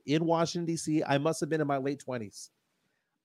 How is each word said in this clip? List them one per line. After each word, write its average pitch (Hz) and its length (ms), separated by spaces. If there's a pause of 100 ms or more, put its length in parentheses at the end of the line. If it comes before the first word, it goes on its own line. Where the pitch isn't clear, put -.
in 156 200
Washington, 165 400
D 165 120
C. 156 280
I 139 140
must 156 200
have 156 100
been 156 120
in 147 60
my 139 100
late 135 220
twenties. 113 500 (760)